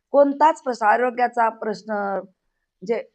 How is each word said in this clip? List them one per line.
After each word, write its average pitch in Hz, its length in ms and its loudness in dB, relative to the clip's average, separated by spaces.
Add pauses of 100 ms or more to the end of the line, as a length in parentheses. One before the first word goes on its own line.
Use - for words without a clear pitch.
(100)
कोणताच 285 520 2
प्रश्न, 226 240 -4
आरोग्याचा 240 640 0
प्रश्न, 220 440 -8
म्हणजे 196 1120 -8 (100)